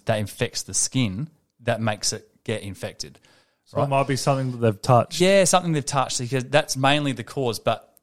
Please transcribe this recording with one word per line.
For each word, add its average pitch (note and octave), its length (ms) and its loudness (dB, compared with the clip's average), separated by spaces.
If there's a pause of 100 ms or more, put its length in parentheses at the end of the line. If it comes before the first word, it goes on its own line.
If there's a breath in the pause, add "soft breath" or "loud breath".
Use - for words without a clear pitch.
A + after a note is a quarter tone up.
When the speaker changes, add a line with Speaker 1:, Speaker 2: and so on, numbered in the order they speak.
Speaker 1:
that G#2+ 140 0
infects - 440 -6
the - 100 -12
skin A#2+ 560 -2 (320)
that A#2 200 -2
makes G#2+ 320 -2
it - 160 -12 (140)
get A2 180 -4
infected." G2 580 -12 (460 soft breath)
Speaker 2:
So - 120 -8
it - 40 0
Speaker 1:
Right? C#3 80 0
Speaker 2:
might C3+ 180 0
be C#3 80 0
something C3 360 0
that B2 60 -8
they've A2+ 240 2
touched. B2+ 400 4
Speaker 1:
Yeah, F#3+ 240 6
something F3 280 2
they've C#3+ 120 -2
touched, - 340 -2
because B2 260 -2
that's D3 320 0
mainly C#3 360 2
the A2+ 100 -10
cause, A#2+ 360 -4
but - 440 -4